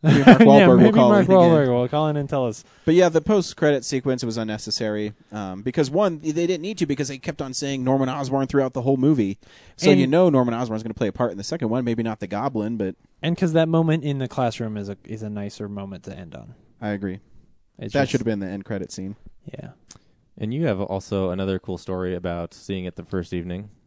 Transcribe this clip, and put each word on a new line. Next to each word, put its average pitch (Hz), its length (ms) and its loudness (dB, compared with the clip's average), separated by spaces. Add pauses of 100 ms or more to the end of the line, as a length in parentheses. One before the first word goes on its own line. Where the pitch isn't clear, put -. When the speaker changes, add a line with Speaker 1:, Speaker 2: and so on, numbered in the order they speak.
Speaker 1:
Maybe 156 220 4
Mark 190 160 10
Speaker 2:
<laughs> - 0 -
Yeah, 226 60 10
Speaker 1:
Wahlberg 160 220 10
will 127 100 8
Speaker 2:
maybe 214 140 8
Speaker 1:
call 214 160 6
Speaker 2:
Mark 202 180 6
Speaker 1:
in 185 60 4
again. 190 60 8 (120)
Speaker 2:
Wahlberg 151 180 4
will 123 200 0
call 151 200 0
in 147 80 -2
and 143 120 -4
tell 135 180 -2
us. 110 160 -6 (220)
Speaker 1:
But 160 100 4
yeah, 180 140 6
the 160 120 2
post-credit 151 640 0
sequence 127 400 -4
was 113 120 -4
unnecessary, 107 760 -6 (200)
um, 98 300 -10
because 131 280 -2
one, 170 300 -2
they 156 120 -6
didn't 170 300 -4
need 196 160 -10
to 175 80 -2
because 139 220 -4
they 135 100 -12
kept 151 240 -10
on 131 120 -10
saying 139 300 -6
Norman 131 240 0
Osborn 135 380 -4
throughout 131 280 -2
the 127 80 -6
whole 135 140 2
movie. 127 420 0 (380)
So 185 140 2
Speaker 2:
And - 100 6
Speaker 1:
you 175 60 2
know 170 240 4
Norman 123 240 2
Osborn's 113 280 -6
gonna 110 120 -10
play 110 140 -2
a 92 40 -4
part 117 200 -2
in 92 60 -12
the 98 60 -10
second 156 240 -6
one, 123 160 -2
maybe 117 180 -2
not 113 180 -6
the 104 80 -10
Goblin, 110 480 -4
but 98 180 -4 (280)
Speaker 2:
And 170 140 -2
'cause 170 180 -2
that 165 140 2
moment 165 360 0
in 143 140 -4
the 131 100 -6
classroom 113 480 -6
is 101 120 -8
a, 101 160 -10
is 107 180 -12
a 104 80 -10
nicer 104 380 -10
moment 98 360 -12
to 98 120 -14
end 85 180 -18
on. - 200 -20 (260)
Speaker 1:
I 107 100 -6
agree. 98 280 -6 (600)
Speaker 2:
It's 110 140 -12
Speaker 1:
That 139 100 0
Speaker 2:
just 131 100 -4
Speaker 1:
should - 80 -2
have 110 60 -6
been 107 140 -4
the 98 80 -8
end 98 160 -10
credit 98 280 -10
scene. 95 240 -12 (360)
Speaker 2:
Yeah. - 180 -16 (680)
Speaker 3:
And 110 180 -8
you 160 120 -2
have 101 140 -2
also 95 500 -4
another 95 280 -4
cool 90 200 -10
story 92 360 -8
about 87 400 -8
seeing 95 300 -10
it 90 100 -10
the - 100 -14
first 87 280 -8
evening. 90 380 -8 (160)